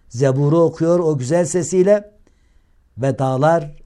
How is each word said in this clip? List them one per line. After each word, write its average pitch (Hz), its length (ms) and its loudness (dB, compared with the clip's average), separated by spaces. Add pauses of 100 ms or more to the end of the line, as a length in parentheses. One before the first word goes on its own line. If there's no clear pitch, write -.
Zebur'u 139 500 0
okuyor 165 400 2
o 156 180 0
güzel 131 280 0
sesiyle 185 720 0 (800)
ve 131 220 -4
dağlar 147 680 -2